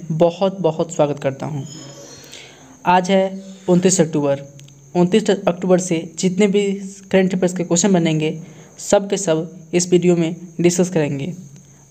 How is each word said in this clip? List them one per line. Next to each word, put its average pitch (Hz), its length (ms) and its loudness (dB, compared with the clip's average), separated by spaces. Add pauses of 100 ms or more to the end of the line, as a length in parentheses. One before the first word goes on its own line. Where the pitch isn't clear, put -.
(120)
बहुत, 170 480 0
बहुत 160 360 -2
स्वागत 147 240 0
करता 135 260 -6
हूँ। 143 180 -8 (1200)
आज 185 260 2
है 190 320 0 (260)
उनतीस 180 320 4
अक्टूबर। 143 400 0 (540)
उनतीस 180 340 2
अक्टूबर 180 500 0
से 165 220 -4 (180)
जितने 185 280 2
भी 202 180 0 (460)
current 190 220 2
affairs 185 200 -2
के 170 100 -4
question 175 300 2
बनेंगे, 160 480 0 (380)
सब 202 300 2
के 202 80 -2
सब 160 560 -4
इस 175 180 -2
video 175 240 4
में 165 200 0 (260)
discuss 175 280 2
करेंगे। 143 440 -4 (560)